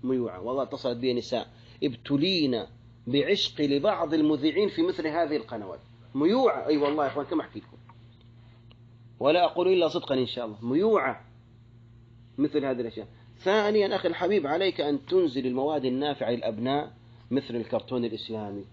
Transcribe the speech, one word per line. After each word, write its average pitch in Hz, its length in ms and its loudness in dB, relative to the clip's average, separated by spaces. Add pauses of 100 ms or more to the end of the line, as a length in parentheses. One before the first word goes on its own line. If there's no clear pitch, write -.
ميوعة. 120 380 -4
والله 127 220 -4
اتصلت 123 340 -6
بي 123 160 0
نساء 117 340 -4 (360)
ابتلينا 143 840 0 (400)
بعشق 143 540 0
لبعض 151 520 0
المذيعين 156 560 2
في 165 120 -2
مثل 170 260 0
هذه 151 280 0
القنوات. 101 440 -8 (360)
ميوعة، 160 520 2
أي 151 100 4
والله 147 260 2
يا 139 60 0
إخوان، 139 160 -4
كما 156 160 -2
أحكي - 180 -10
لكم. - 180 -20 (1400)
ولا 160 260 4
أقول 175 220 2
إلا 180 200 4
صدقا 151 280 -2
إن 131 100 2
شاء 117 200 -6
الله. 110 200 -12
ميوعة 139 600 2 (1120)
مثل 143 280 0
هذه 127 160 -2
الأشياء. 113 260 -8 (300)
ثانيا، 208 580 2
أخي 185 120 -2
الحبيب، 175 400 0
عليك 175 340 0
أن 143 240 -2
تنزل 139 420 2
المواد 135 380 0
النافعة 131 460 -2
للأبناء 120 640 -2 (380)
مثل 123 240 -2
الكرتون 117 500 -2
الإسلامي 107 680 -8